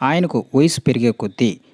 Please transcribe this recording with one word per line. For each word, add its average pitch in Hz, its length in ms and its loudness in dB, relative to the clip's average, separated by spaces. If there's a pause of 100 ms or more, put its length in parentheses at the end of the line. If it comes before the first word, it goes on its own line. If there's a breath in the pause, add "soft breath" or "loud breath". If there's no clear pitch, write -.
ఆయనకు 156 360 0 (120)
వయసు 147 300 2
పెరిగే 120 320 0
కొద్దీ 107 380 -2 (240 soft breath)